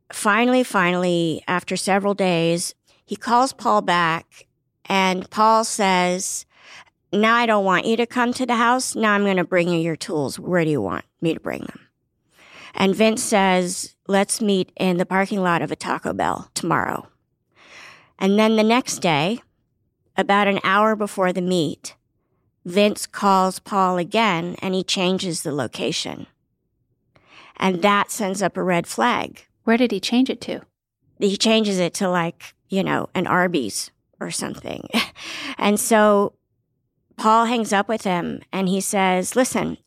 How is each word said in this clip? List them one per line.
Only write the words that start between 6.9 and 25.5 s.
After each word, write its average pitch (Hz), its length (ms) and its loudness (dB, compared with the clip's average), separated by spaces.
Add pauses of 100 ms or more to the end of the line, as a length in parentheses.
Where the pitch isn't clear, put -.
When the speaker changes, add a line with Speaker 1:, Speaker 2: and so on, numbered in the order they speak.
Speaker 1:
"Now 220 240 4
I 233 120 2
don't 208 180 4
want 185 200 2
you 226 120 0
to 233 80 0
come 240 280 -2
to 254 120 -4
the 240 120 0
house. 240 380 0
Now 214 180 2
I'm 202 120 2
gonna 185 180 2
bring 175 260 0
you 175 100 2
your 160 160 -2
tools. 147 420 -4
Where 180 260 0
do 156 60 0
you 143 120 0
want 90 240 -6 (140)
me 165 140 0
to - 60 -10
bring 65 220 -6
them?" - 180 -16 (960)
And 190 200 2
Vince 220 280 2
says, 185 720 0 (120)
"Let's 196 340 0
meet 196 340 0
in 185 220 0
the 185 80 0
parking 196 380 -2
lot 170 180 0
of 147 100 -6
a 156 40 -6
Taco - 360 -6
Bell 92 420 -4
tomorrow." - 540 -4 (1080)
And 196 200 2
then 220 180 4
the 214 80 4
next 233 360 0
day, 170 420 0 (760)
about 196 300 2
an 196 160 0
hour 214 320 4
before 202 360 -2
the 185 100 -2
meet, 180 540 -2 (720)
Vince 208 400 0
calls 190 540 2
Paul 185 380 0
again 180 640 0
and 190 140 -4
he 185 100 -2
changes 185 580 -2
the 160 100 -6